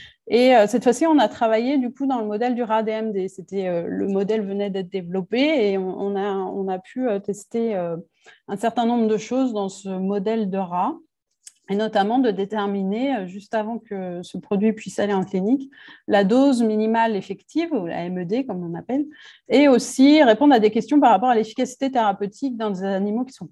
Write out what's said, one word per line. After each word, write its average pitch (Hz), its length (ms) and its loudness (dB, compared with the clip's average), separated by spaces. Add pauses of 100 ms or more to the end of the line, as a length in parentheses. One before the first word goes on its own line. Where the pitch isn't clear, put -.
(280)
Et, 247 260 6
euh, 208 140 6
cette 233 160 -2
fois-ci, 254 200 2
on 320 140 4
a 226 80 6
travaillé 233 520 0
du 247 140 -2
coup 277 140 -6
dans 262 140 -2
le 214 60 -4
modèle 220 280 -2
du 240 80 -2
rat 220 220 0
D 214 80 -2
M 220 200 -4
D. 190 140 -4
C'était, 190 400 -8
euh, 175 220 -2
le 190 180 -4
modèle 202 400 -2
venait 202 240 -4
d'être 190 180 -6
développé 196 840 -2
et 196 40 -2
on, 185 240 -6
on 202 140 -4
a, 196 180 -4
on 190 360 -6
a 185 100 -4
pu, 254 300 -6
euh, 202 100 -2
tester, 214 560 -6
euh, 170 220 -4 (500)
un 202 100 -8
certain 233 300 -2
nombre 233 220 2
de 214 100 2
choses 254 340 -2
dans 202 160 -4
ce 190 200 -12
modèle 196 600 -2
de 190 100 -4
rat, 185 360 -4 (760)
et 196 60 -2
notamment 214 460 0
de 254 100 2
déterminer, 202 880 -4
euh, 190 100 -6
juste 202 260 -14
avant 220 260 -4
que 185 440 -10
ce 185 160 -12
produit 208 340 0
puisse - 280 -10
aller 202 120 0
en 185 120 0
clinique, 202 440 0 (380)
la 202 160 4
dose 247 400 4
minimale 220 540 0
effective, 294 560 -6
ou 196 140 -2
la 170 180 -6
M 180 180 -6
E - 20 -6
D 240 220 -2
comme 185 180 -8
on 170 140 -8
appelle, 269 280 -4 (420)
et 285 180 6
aussi 277 560 6
répondre 269 320 6
à 226 60 6
des 214 100 4
questions 240 300 2
par 254 100 6
rapport 226 200 4
à 240 40 4
l'efficacité 254 560 -2
thérapeutique 226 640 -2
dans 214 140 -4
des 185 140 -6
animaux 202 400 -2
qui 262 100 -12
sont 170 180 -14